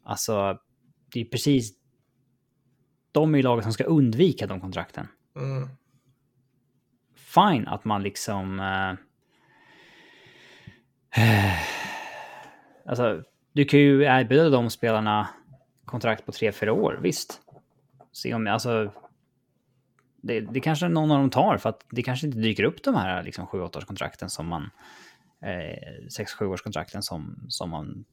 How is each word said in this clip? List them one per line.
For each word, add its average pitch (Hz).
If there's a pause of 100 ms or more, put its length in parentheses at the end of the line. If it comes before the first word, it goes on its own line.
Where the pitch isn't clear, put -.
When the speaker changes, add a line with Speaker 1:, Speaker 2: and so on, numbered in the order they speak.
Speaker 1:
Alltså, 101 (540)
det 117
är 113
precis... 123 (1400)
De 156
är 143
ju 135
lagen 120
som 110
ska -
undvika 139
de 95
kontrakten. - (280)
Speaker 2:
Mm. 135 (1500)
Speaker 1:
Fine 175
att -
man 104
liksom, 98
eh, 95 (2250)
<sighs> -
alltså, 113 (300)
du 143
kan 143
ju 143
erbjuda 131
de 120
spelarna 107 (560)
kontrakt 113
på 110
tre, 104
fyra 104
år, 143
visst. - (720)
Se 123
om, 110
alltså, 110 (1300)
det, 110
det 113
kanske 160
någon 156
av 143
dem 135
tar, 156
för -
att -
det 123
kanske 131
inte 127
dyker 113
upp -
de 269
här, 92
liksom, -
sju, 98
åttaårskontrakten -
som 82
man, 82 (720)
eh, -
sex, -
sjuårskontrakten 95
som, -
som -
man 80